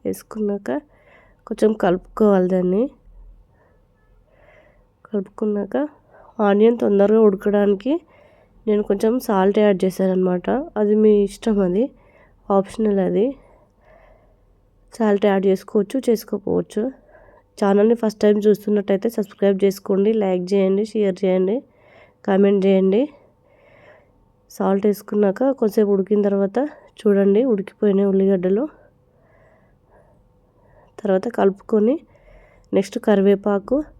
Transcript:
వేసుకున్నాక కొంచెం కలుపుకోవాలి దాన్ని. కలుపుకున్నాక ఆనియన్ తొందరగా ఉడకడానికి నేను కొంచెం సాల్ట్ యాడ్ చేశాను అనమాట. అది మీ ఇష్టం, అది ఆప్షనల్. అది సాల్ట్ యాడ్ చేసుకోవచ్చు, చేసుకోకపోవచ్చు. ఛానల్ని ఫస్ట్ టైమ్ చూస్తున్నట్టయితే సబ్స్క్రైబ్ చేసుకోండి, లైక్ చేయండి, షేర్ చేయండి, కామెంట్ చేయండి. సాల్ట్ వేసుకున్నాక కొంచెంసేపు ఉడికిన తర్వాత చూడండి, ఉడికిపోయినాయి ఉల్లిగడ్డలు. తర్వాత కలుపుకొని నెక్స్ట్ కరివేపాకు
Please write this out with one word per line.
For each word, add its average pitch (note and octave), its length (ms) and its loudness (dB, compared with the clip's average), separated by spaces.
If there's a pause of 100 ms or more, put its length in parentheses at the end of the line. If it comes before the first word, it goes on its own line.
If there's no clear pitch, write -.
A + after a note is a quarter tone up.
వేసుకున్నాక G3+ 640 -8 (760)
కొంచెం A3 240 0 (120)
కలుపుకోవాలి F#3 720 0
దాన్ని. F#3 280 0 (2250)
కలుపుకున్నాక G3+ 680 -6 (720)
ఆనియన్ A3 340 4
తొందరగా G#3 460 4
ఉడకడానికి G3+ 680 0 (720)
నేను G#3 220 0
కొంచెం A3 240 0 (140)
సాల్ట్ G3 360 2
యాడ్ G3 200 2
చేశాను F#3 320 -2
అనమాట. F3+ 320 -2 (340)
అది G#3 220 2
మీ G#3+ 80 6 (160)
ఇష్టం, G3+ 400 -2
అది G3+ 180 0 (720)
ఆప్షనల్. G3 500 -2
అది F3+ 180 0 (1700)
సాల్ట్ G#3 320 0
యాడ్ G3 220 0
చేసుకోవచ్చు, G3+ 560 -4
చేసుకోకపోవచ్చు. G3+ 760 -4 (800)
ఛానల్ని G#3 400 2
ఫస్ట్ G#3+ 240 -4
టైమ్ G#3 220 4
చూస్తున్నట్టయితే G3+ 640 -2 (100)
సబ్స్క్రైబ్ G3 460 -2
చేసుకోండి, G3 480 -2 (120)
లైక్ F#3 180 -2 (100)
చేయండి, G3 380 0
షేర్ G3 320 -2
చేయండి, F#3 340 0 (680)
కామెంట్ G3 400 2
చేయండి. F#3+ 340 2 (1500)
సాల్ట్ G3 320 -2
వేసుకున్నాక G3+ 520 -2 (200)
కొంచెంసేపు G#3 340 0
ఉడికిన G3+ 340 0
తర్వాత G3 300 -2 (420)
చూడండి, G3+ 420 2 (100)
ఉడికిపోయినాయి G3 600 0
ఉల్లిగడ్డలు. F#3+ 520 0 (2500)
తర్వాత F#3+ 240 -2 (120)
కలుపుకొని G#3 580 0 (840)
నెక్స్ట్ G3 200 -4 (100)
కరివేపాకు G3+ 720 0 (220)